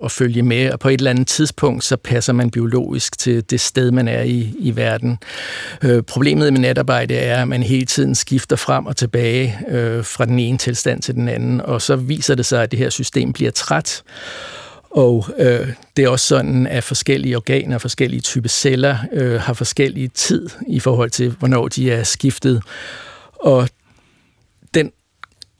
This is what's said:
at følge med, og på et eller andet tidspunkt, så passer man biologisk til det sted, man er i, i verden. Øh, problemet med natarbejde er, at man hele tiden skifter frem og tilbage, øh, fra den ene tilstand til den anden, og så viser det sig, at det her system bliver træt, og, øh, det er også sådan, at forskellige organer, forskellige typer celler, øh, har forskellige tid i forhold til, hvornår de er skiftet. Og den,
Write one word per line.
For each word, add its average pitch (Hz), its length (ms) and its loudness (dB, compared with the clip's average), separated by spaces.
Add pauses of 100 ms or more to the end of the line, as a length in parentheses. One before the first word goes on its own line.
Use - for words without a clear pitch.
at 120 80 -4
følge 120 320 2
med, 127 280 2
og 123 80 -6
på 135 100 2
et 135 40 6
eller 131 180 2
andet 123 160 2
tidspunkt, 147 560 0
så 127 140 0
passer 120 360 0
man 120 180 2
biologisk 123 680 -2
til 117 320 0
det 123 120 0
sted, 127 300 2
man 123 160 2
er 117 140 -2
i, 120 380 -2
i 131 160 -2
verden. 117 420 0 (640)
Øh, 120 220 4
problemet 147 500 2
med 131 80 4
natarbejde 127 540 0
er, 123 260 0
at 123 60 0
man 127 160 0
hele 127 220 2
tiden 135 300 0
skifter - 400 0
frem 135 300 -2
og 143 120 -6
tilbage, 120 600 0 (100)
øh, 117 340 -2
fra - 220 -4
den 123 140 2
ene 123 180 0
tilstand 123 440 -2
til 127 140 -6
den 120 140 0
anden, 120 320 -2
og 120 200 -2
så 139 140 2
viser 135 400 0
det 120 100 0
sig, 120 180 0
at 113 80 -4
det 113 80 -2
her 127 100 0
system 127 440 -2
bliver 123 180 -2
træt, - 520 -2 (840)
og, 123 360 4 (120)
øh, 123 300 2 (300)
det 135 80 6
er 123 40 4
også 127 160 2
sådan, 131 420 2
at 123 160 -2
forskellige 131 540 -2
organer, 131 400 0
forskellige 123 440 -2
typer 117 280 -2
celler, 135 480 2 (140)
øh, 123 300 0
har 123 120 -2
forskellige 135 540 -2
tid - 420 -2 (180)
i 147 120 0
forhold 120 300 2
til, 123 200 0
hvornår 127 380 0
de 127 240 0
er 117 120 0
skiftet. 127 580 0 (800)
Og 127 300 4 (1040)
den, 156 180 2 (680)